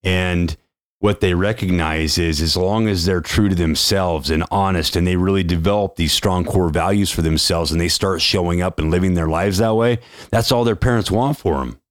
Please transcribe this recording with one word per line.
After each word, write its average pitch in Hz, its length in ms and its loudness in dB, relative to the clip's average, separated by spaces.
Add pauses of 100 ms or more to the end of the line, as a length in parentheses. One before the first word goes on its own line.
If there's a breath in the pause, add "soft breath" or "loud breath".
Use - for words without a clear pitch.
And 90 520 0 (440)
what 104 200 0
they 92 140 2
recognize 87 840 0
is 80 240 0
as 82 140 0
long 104 320 0
as 90 180 0
they're 92 160 0
true 104 280 0
to 95 60 2
themselves 85 720 0
and 80 220 0
honest, 95 440 0
and 87 100 2
they 90 100 2
really 92 280 2
develop 92 520 0
these 82 180 0
strong 90 320 0
core 90 240 0
values 90 420 0
for 90 100 -2
themselves, 80 500 0
and 82 100 0
they 87 80 0
start 95 320 -2
showing 87 400 0
up 90 180 -4
and 80 120 0
living 90 240 2
their 80 120 0
lives 90 300 0
that 110 180 2
way, 117 240 2 (300 loud breath)
that's 117 220 0
all 120 120 2
their 117 120 2
parents 117 340 0
want 127 280 0
for 73 240 -2
'em 62 180 -8 (120)